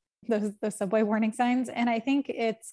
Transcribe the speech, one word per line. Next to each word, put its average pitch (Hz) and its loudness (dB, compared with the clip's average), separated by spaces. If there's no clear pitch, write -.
those, 208 0
those 214 -4
subway 214 2
warning 220 2
signs. 247 0
And 240 0
I 226 0
think 269 0
it's - -4